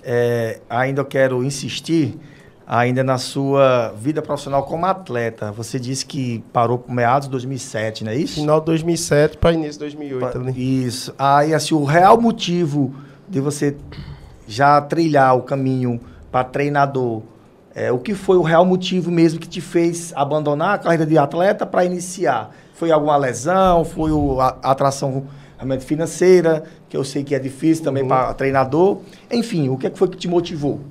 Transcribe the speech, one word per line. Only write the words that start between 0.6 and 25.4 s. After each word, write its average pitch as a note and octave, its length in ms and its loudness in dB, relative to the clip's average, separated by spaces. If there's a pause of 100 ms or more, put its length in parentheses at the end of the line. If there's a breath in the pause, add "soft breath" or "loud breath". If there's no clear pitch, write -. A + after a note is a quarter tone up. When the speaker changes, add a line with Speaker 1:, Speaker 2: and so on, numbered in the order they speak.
Speaker 1:
ainda C3 320 -2
eu C3+ 60 -4
quero C3 360 0
insistir C#3 760 -2 (480 loud breath)
ainda B2 360 2
na B2+ 140 2
sua C3+ 800 2
vida D3 240 -4
profissional C#3 440 -4
como E3 200 -4
atleta. A#2+ 680 -4
Você A#2 280 -8
disse B2+ 240 -8
que B2 480 -6
parou A#2+ 240 2
por B2 160 -10
meados B2 360 2
de - 20 -12
dois B2+ 160 -6
mil C3+ 100 -6
e - 20 -8
sete, A2 460 -8
não A2 80 -6
é A#2 40 -4
isso? E3+ 180 -4
Speaker 2:
Final D3+ 260 2
de D#3 60 -8
dois D#3+ 160 0
mil E3+ 120 -2
e D#3+ 40 -4
sete D3+ 400 2
pra E3+ 160 4
início D3+ 180 -4
de - 60 -16
dois D3 160 -8
mil D3+ 120 -10
e C3+ 160 -8
oito B2 160 -6
Speaker 1:
Pa-, - 0 -
Speaker 2:
ali. B2+ 480 -2
Speaker 1:
isso. - 320 -8
Aí, D3 360 4
assim, D3 200 0
o D3+ 80 2
real F3+ 380 6
motivo F3 760 0 (320 loud breath)
de D#3+ 140 -4
você C#3+ 340 -2 (720 loud breath)
já C#3+ 360 4
trilhar C#3+ 520 4
o B2 60 2
caminho C3 580 -2 (320 loud breath)
pra B2+ 140 0
treinador, C3+ 800 0 (520 loud breath)
é, A2+ 160 -4
o B2+ 80 0
que G3+ 160 -6
foi F#3 220 2
o F3 60 4
real E3 240 6
motivo F#3 440 0
mesmo E3 300 4
que - 80 -16
te - 140 -10
fez E3+ 520 -2
abandonar D3 600 0
a F#3+ 40 -2
carreira D#3+ 280 0
de D#3 100 2
atleta E3+ 480 2
pra F#3 220 0
iniciar? E3+ 680 -4 (200 loud breath)
Foi E3 160 -2
alguma D3+ 260 4
lesão? D#3+ 680 2
Foi D#3+ 300 -2
o, C#3+ 300 0
a, B2+ 200 0
a C3 100 2
atração C3+ 520 -2 (320 loud breath)